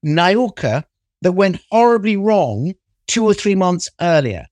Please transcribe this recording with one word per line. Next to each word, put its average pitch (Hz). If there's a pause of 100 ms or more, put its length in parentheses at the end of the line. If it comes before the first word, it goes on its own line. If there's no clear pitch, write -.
Nauka, 170 (380)
that 180
went 185 (100)
horribly 226
wrong 185 (340)
two 226
or 214
three 202
months 180 (100)
earlier. 139